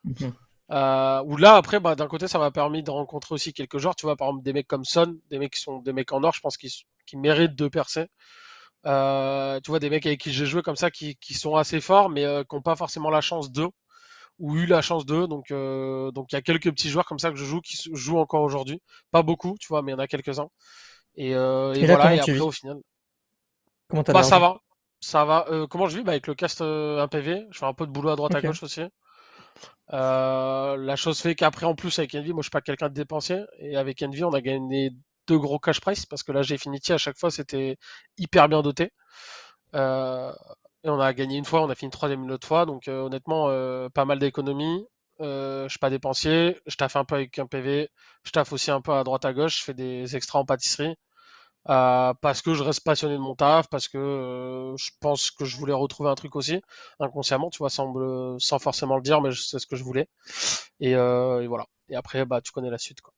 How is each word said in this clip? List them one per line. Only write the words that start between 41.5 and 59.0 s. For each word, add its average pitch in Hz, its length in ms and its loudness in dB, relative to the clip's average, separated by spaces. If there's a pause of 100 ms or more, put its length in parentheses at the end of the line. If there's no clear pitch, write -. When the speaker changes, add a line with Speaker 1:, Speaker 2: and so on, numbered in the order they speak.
Speaker 2:
on 151 80 2
a 131 60 -4
fini 135 160 -10
troisième 135 320 -4
une 131 80 -8
autre 127 160 -10
fois. 165 180 4
Donc, 139 220 -10
euh, 135 140 -6
honnêtement, 139 480 -2
euh, 127 400 -2
pas 139 160 2
mal 139 140 2
d'économies. 143 640 -2 (360)
Euh, 135 440 -6
je 135 60 -10
suis - 80 -10
pas 135 100 2
dépensier, 151 760 0
je - 120 -10
taffe 139 180 -2
un 139 80 2
peu 147 120 -2
avec 135 240 -4
un 131 60 -4
P 135 140 -6
V, 143 300 -2 (340)
je - 80 -14
taffe 147 220 0
aussi 143 180 -2
un 139 80 2
peu 147 140 -2
à 135 100 2
droite 131 220 -2
à 131 80 0
gauche, 151 260 0
je - 60 -8
fais 139 80 -8
des 127 420 -8
extras 139 240 -2
en 135 60 0
pâtisserie. 147 500 -2 (720)
Euh, 127 540 4
parce 139 200 0
que 160 120 0
je 143 100 0
reste 147 220 -2
passionné 147 300 0
de 139 40 -6
mon 135 160 -8
taf, 151 320 4
parce - 220 -6
que, 135 80 -8
euh, 131 800 -6
je - 140 -8 (100)
pense 147 280 0
que - 140 -8
je 127 140 -6
voulais 143 160 -2
retrouver 139 360 -2
un 135 60 2
truc 147 220 -12
aussi, 151 240 -2 (400)
inconsciemment, 139 480 -2
tu - 80 -14
vois, 139 120 -2
sans 135 220 -4
me 127 80 -6
le, 127 400 -6
sans 139 200 0
forcément 135 360 0
le 131 60 0